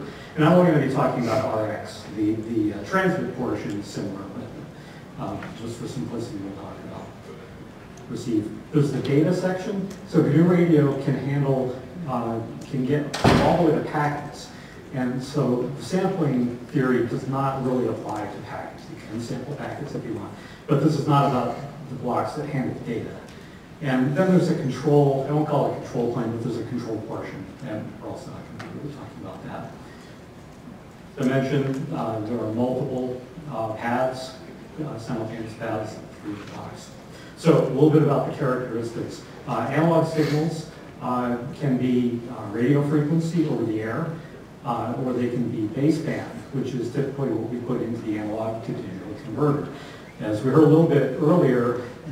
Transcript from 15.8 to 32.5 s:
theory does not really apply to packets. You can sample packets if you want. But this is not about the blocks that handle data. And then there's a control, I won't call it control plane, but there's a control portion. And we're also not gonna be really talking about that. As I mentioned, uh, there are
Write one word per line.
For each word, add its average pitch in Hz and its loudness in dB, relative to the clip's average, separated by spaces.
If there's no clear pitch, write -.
theory 127 4
does - -2
not 135 0
really 123 2
apply - -4
to - -10
packets. - -10
You - -12
can 113 -6
sample 123 -6
packets 113 -8
if 120 -6
you 107 -4
want. 101 -6
But 151 4
this 156 6
is - -2
not 139 6
about 120 0
the 123 -8
blocks 117 -2
that 147 -6
handle 123 -2
data. 113 -6
And 131 2
then 185 6
there's 160 6
a 170 2
control, 139 4
I 147 0
won't 151 2
call - 2
it - -6
control 117 -2
plane, 113 -2
but 113 -4
there's 110 -2
a 110 -4
control 113 -4
portion. - -10
And - -6
we're - -10
also - -10
not - -12
gonna - -12
be - -10
really - -8
talking - -14
about - -12
that. - -10
As 123 2
I - 6
mentioned, 135 0
uh, 117 -2
there 120 -2
are 110 -2